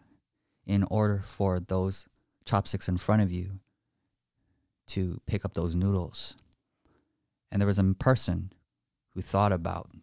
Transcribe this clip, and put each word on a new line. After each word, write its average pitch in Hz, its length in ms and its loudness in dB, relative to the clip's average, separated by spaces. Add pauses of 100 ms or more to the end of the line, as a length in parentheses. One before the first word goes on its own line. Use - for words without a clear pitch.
(640)
in 98 200 2
order 104 400 0
for 92 340 0
those 92 480 -2 (380)
chopsticks - 440 0
in 90 80 0
front 107 240 2
of 95 100 2
you 92 280 -6 (1300)
to 92 400 -4
pick - 180 -2
up 95 80 -8
those 85 220 -2
noodles. 92 600 -2 (1160)
And 101 100 0
there 101 60 2
was 98 120 4
a 95 140 6
person 92 580 0 (640)
who 95 80 -6
thought 101 300 2
about 87 380 -4 (120)